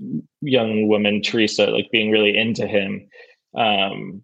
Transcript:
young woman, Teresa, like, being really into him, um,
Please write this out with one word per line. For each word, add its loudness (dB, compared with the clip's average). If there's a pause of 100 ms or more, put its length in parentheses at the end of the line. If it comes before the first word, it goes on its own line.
(420)
young 0
woman, 2
Teresa, 2
like, 0
being 0
really 4
into -2
him, -4 (480)
um, -2